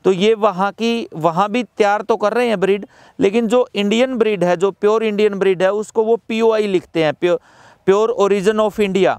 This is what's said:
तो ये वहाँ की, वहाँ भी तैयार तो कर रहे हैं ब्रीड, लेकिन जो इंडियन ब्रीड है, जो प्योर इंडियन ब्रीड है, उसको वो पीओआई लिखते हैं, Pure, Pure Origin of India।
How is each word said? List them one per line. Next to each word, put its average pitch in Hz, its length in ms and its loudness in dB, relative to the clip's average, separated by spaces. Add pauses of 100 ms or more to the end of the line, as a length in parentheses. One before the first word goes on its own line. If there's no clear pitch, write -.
तो 190 80 2
ये 208 220 2
वहाँ 202 380 0
की, 233 420 -4
वहाँ 170 360 0
भी 240 120 -2
तैयार 208 400 -2
तो 220 140 -2
कर 202 160 -2
रहे 240 160 0
हैं 202 120 -2
ब्रीड, 196 260 -2 (340)
लेकिन 208 280 2
जो 247 260 2
इंडियन 226 440 0
ब्रीड 208 260 0
है, 180 120 2
जो 190 140 0
प्योर 214 340 0
इंडियन 208 300 0
ब्रीड 190 280 0
है, 190 100 2
उसको 214 320 -4
वो 226 120 2 (120)
पीओआई 220 380 0
लिखते 170 380 -2
हैं, 147 80 0
Pure, 175 260 0 (500)
Pure 202 400 2
Origin 208 420 0
of - 100 -8
India। 185 380 2